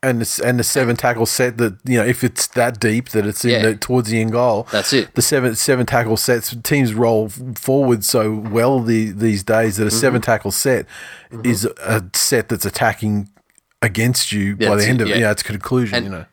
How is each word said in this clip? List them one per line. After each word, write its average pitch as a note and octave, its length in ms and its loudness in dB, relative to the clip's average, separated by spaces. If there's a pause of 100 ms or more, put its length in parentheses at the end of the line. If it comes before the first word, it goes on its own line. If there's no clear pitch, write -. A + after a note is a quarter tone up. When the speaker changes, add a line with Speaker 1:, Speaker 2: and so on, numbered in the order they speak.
Speaker 1:
And B2 160 0
the A#2 40 0
s-, - 160 -4
and B2 200 2
the A#2 40 2
seven A#2+ 320 2
tackle A#2 300 0
set A#2+ 320 -2
that, A2 260 0
you B2+ 140 0
know, G#2+ 80 2
if B2 180 0
it's - 260 0
that A#2+ 300 0
deep A#2 300 0
that G#2 160 0
it's G#2 180 -4
in B2 80 2
Speaker 2:
Yeah. A#2 120 2
Speaker 1:
the, A2 120 2
towards B2 340 0
the A2+ 120 2
end A2 120 0
goal, A#2 380 2
Speaker 2:
That's G#2 220 0
it. A#2+ 220 0
Speaker 1:
the B2+ 80 2
seven, B2+ 320 0
seven B2+ 320 0
tackle A#2 300 2
sets, A#2+ 460 -2
teams C3 300 2
roll A2+ 320 2
f-, B2 320 -10
forward C3 460 2
so A2 320 0
well A#2 460 0
the, A2+ 300 0
these G#2 320 0
days A2 340 2
that A2 80 0
a - 20 0
Speaker 2:
Mm-hmm. G#2+ 100 0
Speaker 1:
seven B2 240 2
tackle G#2+ 300 -2
set B2 340 0 (460)
Speaker 2:
Mm-hmm. A2+ 180 -8
Speaker 1:
is G#2+ 160 0
a A2 380 -2 (100)
set - 360 0
that's G#2 160 -2
attacking G#2 640 -2 (520)
against A#2 500 0
you G2+ 280 -2
Speaker 2:
Yeah, G#2+ 100 2
Speaker 1:
by G2+ 60 4
the - 20 -
Speaker 2:
that's G#2 100 2
Speaker 1:
end B2 140 2
Speaker 2:
it, - 40 2
Speaker 1:
of G#2+ 40 -2
Speaker 2:
yeah. G2+ 80 0
Speaker 1:
yeah, G#2+ 140 2
it's G#2 120 -4
conclusion, A2+ 520 -2
Speaker 2:
And A#2+ 100 -2
Speaker 1:
you G2 60 -8
know. E2 220 -10